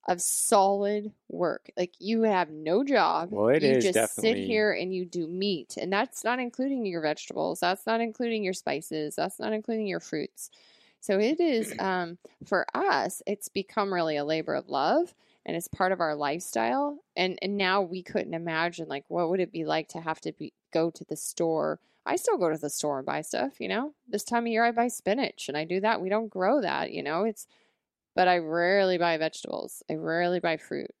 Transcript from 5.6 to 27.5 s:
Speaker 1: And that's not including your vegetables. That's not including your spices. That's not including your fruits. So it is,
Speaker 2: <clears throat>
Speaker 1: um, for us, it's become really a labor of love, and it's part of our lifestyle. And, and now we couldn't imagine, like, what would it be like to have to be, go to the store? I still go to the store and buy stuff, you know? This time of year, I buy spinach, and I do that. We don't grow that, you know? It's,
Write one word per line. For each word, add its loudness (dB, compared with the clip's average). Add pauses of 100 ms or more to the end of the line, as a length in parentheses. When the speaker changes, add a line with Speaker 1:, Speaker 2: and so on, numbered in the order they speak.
Speaker 1:
And -4
that's -2
not 0
including -4
your -4
vegetables. -4
That's -2
not 2
including -2
your -2
spices. -4
That's -4
not -4
including -4
your -2
fruits. -8 (500)
So 2
it 2
is, 2
Speaker 2:
<clears throat> -10
Speaker 1:
um, -2 (300)
for 2
us, 2
it's -4
become -2
really 2
a -2
labor -2
of -4
love, 2 (300)
and -6
it's -6
part 2
of -2
our 0
lifestyle. -2 (160)
And, 0
and -2
now 4
we -4
couldn't -4
imagine, -2
like, -6
what 0
would 0
it -2
be -4
like 0
to -12
have -6
to -6
be, -12 (180)
go 4
to -16
the -6
store? -2 (260)
I 0
still 0
go 4
to 0
the -4
store -2
and -8
buy -2
stuff, -4
you -6
know? -2 (160)
This -4
time -2
of -2
year, 4
I 4
buy 2
spinach, -2
and -4
I -2
do 0
that. 2
We -4
don't 0
grow 2
that, -2
you -6
know? 0
It's, -4 (720)